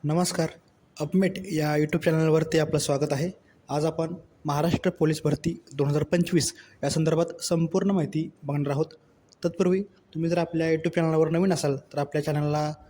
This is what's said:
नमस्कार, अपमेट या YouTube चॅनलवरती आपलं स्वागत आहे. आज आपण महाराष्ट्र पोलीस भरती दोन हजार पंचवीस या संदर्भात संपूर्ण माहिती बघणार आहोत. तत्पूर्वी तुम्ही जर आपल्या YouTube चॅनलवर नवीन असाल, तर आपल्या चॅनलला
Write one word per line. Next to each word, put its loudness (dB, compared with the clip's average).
नमस्कार, 0
अपमेट 0
या -2
YouTube 0
चॅनलवरती 2
आपलं 0
स्वागत 0
आहे. -2
आज -2
आपण -2
महाराष्ट्र 0
पोलीस 0
भरती -2
दोन 0
हजार 2
पंचवीस 0
या 0
संदर्भात 0
संपूर्ण 0
माहिती -2
बघणार -4
आहोत. 0
तत्पूर्वी 0
तुम्ही -6
जर 2
आपल्या 0
YouTube 0
चॅनलवर 2
नवीन 2
असाल, 0
तर -8
आपल्या -2
चॅनलला 0